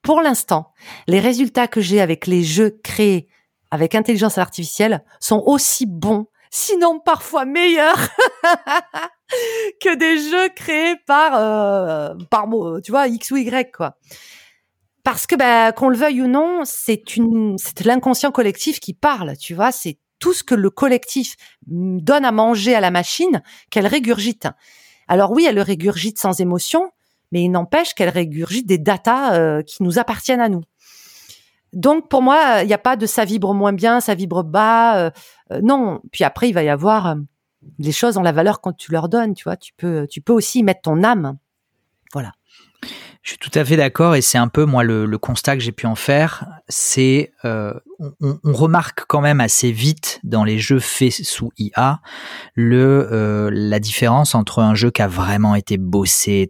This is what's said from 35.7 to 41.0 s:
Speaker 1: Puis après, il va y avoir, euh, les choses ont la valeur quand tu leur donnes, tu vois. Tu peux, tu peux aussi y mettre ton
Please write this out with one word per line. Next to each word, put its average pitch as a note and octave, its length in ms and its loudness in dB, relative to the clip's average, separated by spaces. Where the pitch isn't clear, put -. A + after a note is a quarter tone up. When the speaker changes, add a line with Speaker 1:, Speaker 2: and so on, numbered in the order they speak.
Speaker 1:
Puis - 120 -2
après, A#3+ 260 0
il G#3+ 40 -2
va E3+ 100 0
y D3+ 60 0
avoir, F3+ 380 2
euh, D#3+ 80 -2
les D3+ 140 -4
choses A3+ 260 0
ont F#3 60 0
la E3+ 80 2
valeur F3 300 2
quand F3+ 120 -6
tu - 180 -14
leur D#3+ 180 -2
donnes, A3 260 -2
tu - 80 -20
vois. E3+ 140 -6
Tu - 200 -20
peux, D#3+ 320 -4
tu - 120 -14
peux A#3+ 120 2
aussi A#3 260 0
y A3+ 40 4
mettre F#3+ 180 0
ton D#3+ 220 0